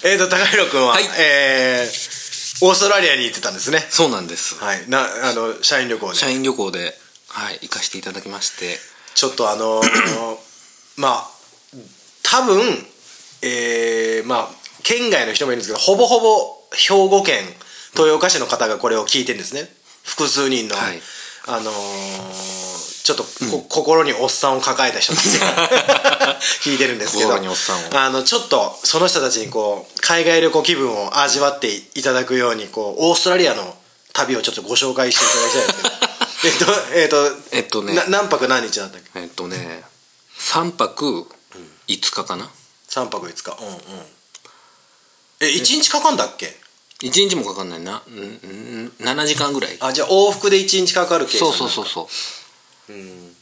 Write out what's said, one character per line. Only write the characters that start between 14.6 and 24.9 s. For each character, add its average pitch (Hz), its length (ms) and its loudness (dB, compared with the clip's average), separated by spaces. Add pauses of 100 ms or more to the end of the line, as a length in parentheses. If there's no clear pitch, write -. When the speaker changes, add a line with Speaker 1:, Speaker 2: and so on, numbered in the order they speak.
Speaker 1:
県 240 260 0
外 143 180 4
の 110 60 -4
人 143 120 -2
も 131 60 0
い 123 40 0
る 117 60 -6
ん 98 40 -8
で - 0 -
す 104 80 -4
け - 0 -
ど、 107 60 -4
ほ 190 160 4
ぼ 240 120 6
ほ 233 120 6
ぼ 220 440 2 (120)
兵 190 340 4
庫 196 140 4
県 131 200 0 (500)
豊 156 220 6
岡 165 140 2
市 175 100 2
の 120 80 -4
方 117 200 0
が 107 100 -2
こ 117 120 0
れ 113 80 2
を 107 100 -2
聞 135 140 0
い 120 40 -2
て - 80 -2
ん - 40 -4
で 98 60 -10
す - 100 -8
ね。 143 160 -8 (340)
複 - 240 -2
数 139 220 0
人 117 180 -2
の、 98 100 -4
Speaker 2:
は 107 140 -4
い。 82 100 -12 (460)
Speaker 1:
あ 120 120 -4
の 110 120 -6
ー、 190 1300 -8
ち - 80 4
ょ - 40 2
っ - 20 -4
と 120 60 -4
こ-、 - 60 -10 (120)
Speaker 2:
う 131 40 -2
ん。 120 220 -2
Speaker 1:
心 160 360 4
に 143 100 2
お 120 140 0
っ - 20 2
さ - 200 2
ん 131 80 2
を 127 40 -2
抱 131 260 2
え 120 40 0